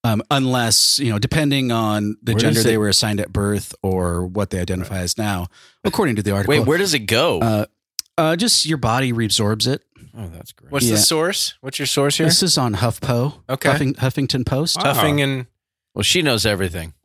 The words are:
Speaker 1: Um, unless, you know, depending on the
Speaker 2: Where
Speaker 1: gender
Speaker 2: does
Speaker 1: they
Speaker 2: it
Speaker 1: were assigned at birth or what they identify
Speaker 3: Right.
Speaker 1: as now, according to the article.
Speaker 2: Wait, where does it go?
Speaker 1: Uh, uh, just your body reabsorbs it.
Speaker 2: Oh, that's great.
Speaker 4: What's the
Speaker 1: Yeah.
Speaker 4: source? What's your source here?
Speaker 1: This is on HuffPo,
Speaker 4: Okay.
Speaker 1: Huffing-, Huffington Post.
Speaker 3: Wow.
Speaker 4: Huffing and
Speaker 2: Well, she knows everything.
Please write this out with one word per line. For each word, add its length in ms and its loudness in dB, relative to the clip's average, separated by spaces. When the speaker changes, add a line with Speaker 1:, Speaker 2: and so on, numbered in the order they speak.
Speaker 1:
Um, 260 0
unless, 680 2
you 120 -2
know, 60 0
depending 540 0
on 500 0
the 120 -2
Speaker 2:
Where 60 2
Speaker 1:
gender 160 2
Speaker 2:
does 80 2
Speaker 1:
they 120 2
Speaker 2:
it 20 2
Speaker 1:
were 120 2
assigned 300 0
at 140 -6
birth 480 -2
or 460 -2
what 240 -4
they 80 -4
identify 380 -4
Speaker 3:
Right. 60 -4
Speaker 1:
as 140 -4
now, 300 -4
according 340 0
to 60 0
the 80 0
article. 280 0
Speaker 2:
Wait, 80 2
where 100 4
does 160 0
it 140 0
go? 320 2
Speaker 1:
Uh, 260 2
uh, 180 2
just 320 2
your 100 -2
body 360 0
reabsorbs 540 0
it. 140 -2
Speaker 2:
Oh, 160 -12
that's 200 -18
great. 200 -20
Speaker 4:
What's 140 0
the 80 4
Speaker 1:
Yeah. 60 2
Speaker 4:
source? 640 0
What's 180 -10
your 80 -2
source 300 0
here? 100 2
Speaker 1:
This 160 4
is 140 2
on 180 0
HuffPo, 760 -2
Speaker 4:
Okay. 200 -2
Speaker 1:
Huffing-, 260 0
Huffington 500 -2
Post. 320 -2
Speaker 3:
Wow. 160 2
Speaker 4:
Huffing 280 2
and 260 -2
Speaker 2:
Well, 80 -2
she 180 2
knows 240 2
everything. 480 -2